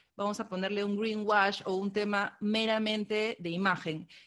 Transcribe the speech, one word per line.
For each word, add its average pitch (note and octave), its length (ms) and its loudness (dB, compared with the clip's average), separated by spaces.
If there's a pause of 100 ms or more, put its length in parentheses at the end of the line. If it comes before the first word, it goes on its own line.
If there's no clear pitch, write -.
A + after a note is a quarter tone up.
(140)
vamos G3+ 240 -2
a G#3+ 100 -6
ponerle G3 360 -2
un G3+ 120 0
greenwash G#3 680 2
o F#3+ 100 -2
un G3 180 0
tema G#3 480 0
meramente G#3+ 1000 0
de E3+ 100 -4
imagen. E3+ 560 0 (200)